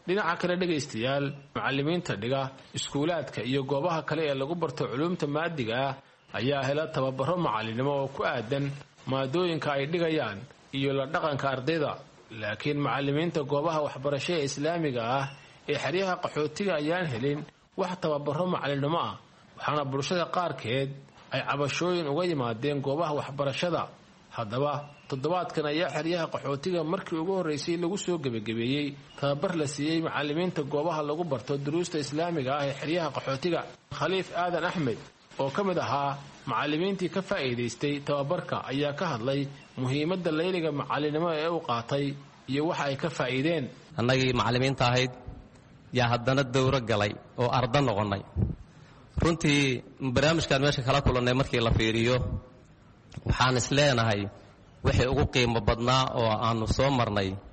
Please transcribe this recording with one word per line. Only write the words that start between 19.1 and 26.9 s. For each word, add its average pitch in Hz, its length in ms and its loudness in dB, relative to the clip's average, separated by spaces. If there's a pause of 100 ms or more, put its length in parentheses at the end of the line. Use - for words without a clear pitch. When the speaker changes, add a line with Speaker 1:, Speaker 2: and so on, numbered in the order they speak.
Speaker 1:
waxaana 147 320 -2
bulshada 139 420 0
qaarkeed 139 640 -2 (380)
ay 131 140 -2
cabashooyin 151 640 0
uga 147 180 0
yimaadeen 139 540 0
goobaha 147 360 0
waxbarashada. 139 680 -2 (480)
Haddaba, 123 420 -2 (340)
toddobaadkan 156 600 -2
ayaa 151 240 0
xeryaha 160 360 0
qaxootiga 143 560 -2
markii 175 360 -2